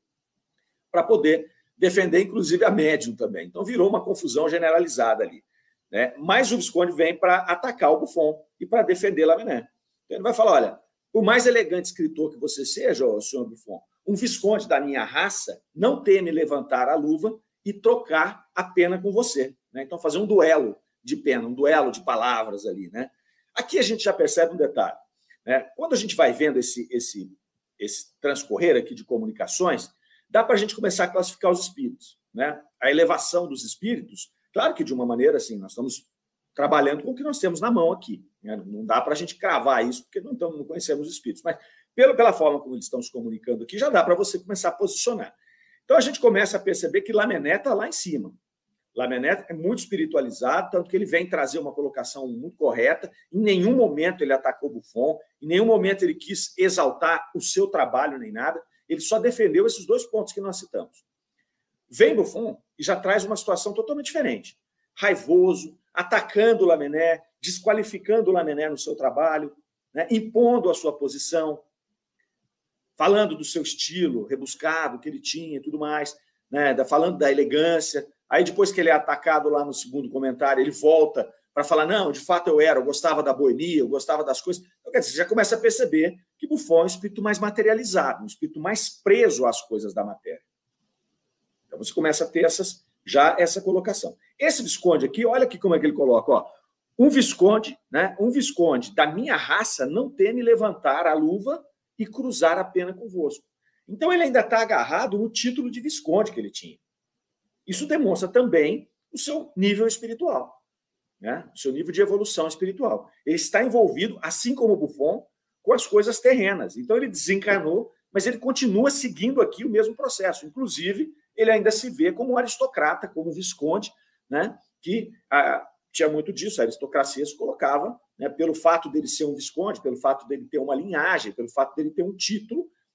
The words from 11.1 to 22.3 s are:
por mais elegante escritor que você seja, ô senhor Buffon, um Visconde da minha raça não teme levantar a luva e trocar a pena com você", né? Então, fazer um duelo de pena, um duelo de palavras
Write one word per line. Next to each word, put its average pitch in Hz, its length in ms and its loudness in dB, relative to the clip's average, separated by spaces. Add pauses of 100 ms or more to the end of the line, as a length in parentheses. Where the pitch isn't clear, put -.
por 214 120 2
mais 240 220 4
elegante 180 400 2
escritor 156 460 -4
que 147 60 -20
você 139 280 -6
seja, 214 400 0
ô 107 160 0
senhor 123 240 -6
Buffon, 107 360 -16 (240)
um 202 100 0
Visconde 208 520 0
da 147 120 2
minha 139 240 -4
raça - 580 -4 (120)
não 226 300 0
teme 190 280 4
levantar 139 580 0
a 156 60 2
luva 156 420 -2 (280)
e 202 80 -4
trocar 190 800 0
a 180 80 -4
pena 180 380 2
com 196 100 -2
você", 139 420 0 (200)
né? 131 100 -10
Então, 160 160 -12
fazer 156 180 -2
um 208 80 0
duelo 160 520 4 (260)
de 127 140 -6
pena, 120 300 -2
um 123 60 -8
duelo 139 380 4
de - 140 -12
palavras 113 600 -2